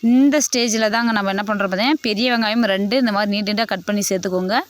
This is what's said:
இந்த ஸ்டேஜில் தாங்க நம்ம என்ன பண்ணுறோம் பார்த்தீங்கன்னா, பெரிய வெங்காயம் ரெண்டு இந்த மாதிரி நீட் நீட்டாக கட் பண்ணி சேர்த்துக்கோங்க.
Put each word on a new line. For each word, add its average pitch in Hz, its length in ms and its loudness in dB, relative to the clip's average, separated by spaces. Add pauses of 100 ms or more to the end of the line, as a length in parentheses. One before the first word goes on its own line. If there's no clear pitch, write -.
இந்த 269 340 6
ஸ்டேஜில் 220 480 0
தாங்க 233 220 0
நம்ம 196 220 -2
என்ன 202 120 -2
பண்ணுறோம் 202 260 -2
பார்த்தீங்கன்னா, 240 320 0
பெரிய 226 280 0
வெங்காயம் 226 340 0
ரெண்டு 196 320 0
இந்த 240 160 0
மாதிரி 202 200 0
நீட் 202 160 -4
நீட்டாக 214 200 -2
கட் 185 160 -4
பண்ணி 202 200 -2
சேர்த்துக்கோங்க. 185 500 -2 (140)